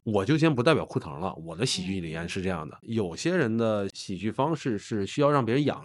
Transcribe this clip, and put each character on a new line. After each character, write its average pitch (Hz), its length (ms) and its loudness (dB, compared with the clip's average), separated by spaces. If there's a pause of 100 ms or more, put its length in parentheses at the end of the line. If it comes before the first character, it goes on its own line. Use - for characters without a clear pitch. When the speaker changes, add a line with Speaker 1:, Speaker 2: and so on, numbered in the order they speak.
Speaker 1:
我 101 220 4
就 151 120 4
先 156 160 4
不 123 80 2
代 156 120 6
表 92 100 2
库 - 160 -4
腾 71 220 -6
了， 92 140 -2
我 82 200 -12
的 107 100 -2
喜 92 200 -2
剧 95 160 -2
理 82 80 -6
念 82 180 -6
是 98 140 -4
这 92 80 -2
样 80 180 -4
的， - 140 -16
Speaker 2:
嗯。 113 120 -8
Speaker 1:
有 92 220 0
些 175 220 0
人 113 180 2
的 107 380 2
喜 - 240 -8
剧 101 120 -2
方 143 240 0
式 127 240 -2
是 98 280 -4
需 139 160 -2
要 143 80 6
让 139 160 4
别 113 100 2
人 143 80 4
仰 - 220 0